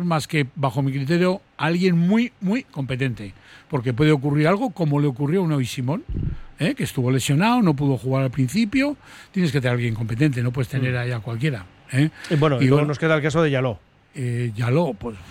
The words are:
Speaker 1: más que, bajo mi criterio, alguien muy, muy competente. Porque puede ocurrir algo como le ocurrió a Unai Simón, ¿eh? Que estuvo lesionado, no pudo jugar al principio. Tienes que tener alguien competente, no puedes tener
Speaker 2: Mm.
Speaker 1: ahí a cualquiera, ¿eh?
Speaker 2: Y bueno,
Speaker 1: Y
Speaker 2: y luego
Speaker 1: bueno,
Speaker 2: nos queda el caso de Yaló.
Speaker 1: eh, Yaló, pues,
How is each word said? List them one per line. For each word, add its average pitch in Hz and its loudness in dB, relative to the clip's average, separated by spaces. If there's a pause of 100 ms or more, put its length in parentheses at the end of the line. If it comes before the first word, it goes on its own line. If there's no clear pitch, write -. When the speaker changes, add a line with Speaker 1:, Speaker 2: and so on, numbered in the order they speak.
Speaker 1:
más 165 0
que, 147 0
bajo 139 -2
mi 135 0
criterio, 170 0 (140)
alguien 175 2
muy, 214 2
muy 208 0
competente. 123 -6 (360)
Porque 127 -2
puede 151 4
ocurrir 147 2
algo 202 2
como 147 0
le 147 2
ocurrió 147 0
a - 0
Unai 147 0
Simón, 139 -4 (560)
¿eh? 208 0
Que 226 -6
estuvo 127 -2
lesionado, 170 2
no 165 4
pudo 135 0
jugar 131 -2
al 131 -2
principio. 220 0 (340)
Tienes 180 0
que 143 0
tener 123 0
alguien 120 -2
competente, 117 0
no 123 -2
puedes 127 -4
tener 127 -2
Speaker 2:
Mm. 123 -2
Speaker 1:
ahí 123 -4
a 120 -6
cualquiera, 117 -4 (260)
¿eh? 143 2 (220)
Speaker 2:
Y 170 2
bueno, 147 4
Speaker 1:
Y 143 2
Speaker 2:
y 131 6
luego 139 6
Speaker 1:
bueno, 147 2
Speaker 2:
nos 143 -4
queda 160 2
el 151 2
caso 151 2
de 151 2
Yaló. 127 0 (360)
Speaker 1:
eh, 120 -4
Yaló, 127 0
pues, - -8 (160)